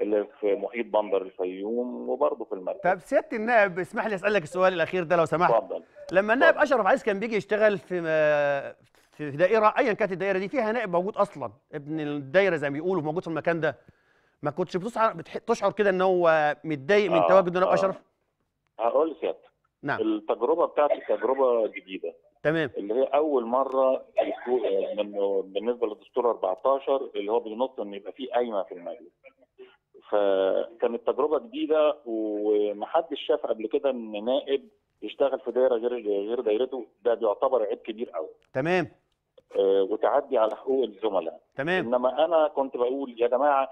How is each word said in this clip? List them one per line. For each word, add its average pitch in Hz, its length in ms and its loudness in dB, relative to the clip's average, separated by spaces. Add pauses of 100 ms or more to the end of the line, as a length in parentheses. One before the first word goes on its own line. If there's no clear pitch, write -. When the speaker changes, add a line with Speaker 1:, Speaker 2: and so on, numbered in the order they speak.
Speaker 1:
اللي 104 260 0 (140)
في 101 140 2
محيط 104 320 -4
بندر 101 360 0
الفيوم 113 840 -6
وبرضه 127 360 -2
في - 80 -10
المركز. 90 280 -8 (120)
Speaker 2:
طب 196 60 -2
سيادة 294 380 -4
النائب 214 420 2
اسمح 202 280 -6
لي 214 80 -4
أسألك 196 280 0
السؤال 185 300 2
الأخير 175 320 0
ده 170 120 2
لو 165 80 4
سمحت. 160 300 2
Speaker 1:
اتفضل. 95 280 -2 (300)
Speaker 2:
لما 208 220 2
النائب 320 220 4
Speaker 1:
اتفضل. 285 180 2
Speaker 2:
أشرف 214 120 2
عزيز 185 180 4
كان 196 160 -2
بيجي 220 160 -2
يشتغل 208 420 2
في 180 220 -6
ما-، 147 720 2 (400)
في 151 180 -10
دائرة 202 480 4
أيًا 202 140 2
كانت 190 200 -2
الدائرة 190 260 -2
دي 196 100 -4
فيها 220 240 -2
نائب 226 180 -4
موجود 180 260 -2
أصلًا، 147 340 -2 (240)
ابن 151 260 -8
الدايرة 147 560 2
زي 143 140 -2
ما 139 40 -4
بيقولوا 170 280 -2
موجود 156 200 -4
في 175 60 -10
المكان 165 320 0
ده، 151 160 0 (680)
ما 147 80 -2
كنتش 180 260 -4
بتشعر، 220 360 0
بتح-، - 340 -12
تشعر 208 260 0
كده 202 180 2
إن 185 100 0
هو 165 640 4
متضايق 160 460 2
من 190 80 2
Speaker 1:
آه، 175 100 6
Speaker 2:
تواجد 185 180 6
النائب 180 220 0
Speaker 1:
آه. 175 60 4
Speaker 2:
أشرف؟ 190 280 0 (800)
Speaker 1:
هقول 127 300 2
لسيادتك. - 380 -8 (340)
Speaker 2:
نعم. 131 180 -4
Speaker 1:
التجربة 120 680 0
بتاعتي 147 420 0
تجربة 117 580 2
جديدة. 95 480 -12 (280)
Speaker 2:
تمام. 156 340 0
Speaker 1:
اللي 101 180 -6
هي 131 100 2
أول 143 400 0
مرة 131 600 0 (140)
يكون - 420 -2 (360)
من، 104 160 -4 (400)
بالنسبة 117 340 -2
للدستور 117 440 -2
أربعتاشر 131 840 -2
اللي 104 180 -4
هو 117 80 2
بينص 113 400 -6
إن 101 140 -8
يبقى 98 180 -12
فيه - 200 -10
قايمة 113 300 0
في 92 120 -10
المجلس. 85 380 -14 (1000)
فكانت 98 960 0
تجربة 143 320 0
جديدة 151 580 0 (100)
ومحدش 107 1200 -2
شاف 156 200 0
قبل 110 200 -4
كده 135 240 0
إن 110 340 -6
نائب 131 440 -2 (340)
يشتغل 135 380 -2
في 120 120 -6
دايرة 127 220 4
غير، 120 200 0 (340)
غير 123 120 -2
دايرته، 117 460 0 (160)
ده 117 120 2
بيعتبر 113 480 2
عيب 107 160 -4
كبير 113 320 -10
قوي. 80 180 -8 (240)
Speaker 2:
تمام. 160 360 0 (680)
Speaker 1:
آه، 98 320 4
وتعدي 113 480 0
على 110 180 2
حقوق 135 280 -2
الزملاء. 98 560 -4 (160)
Speaker 2:
تمام. 165 380 -2
Speaker 1:
إنما 127 300 0
أنا 160 240 2
كنت 135 280 -4
بقول: 127 420 -2
"يا 120 100 2
جماعة 135 440 2